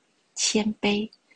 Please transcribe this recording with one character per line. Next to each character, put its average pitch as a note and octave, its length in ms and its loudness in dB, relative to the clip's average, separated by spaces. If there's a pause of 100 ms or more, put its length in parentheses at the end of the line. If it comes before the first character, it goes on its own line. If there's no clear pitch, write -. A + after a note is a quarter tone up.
(340)
谦 G#3+ 480 0
卑， G#3 260 0 (280)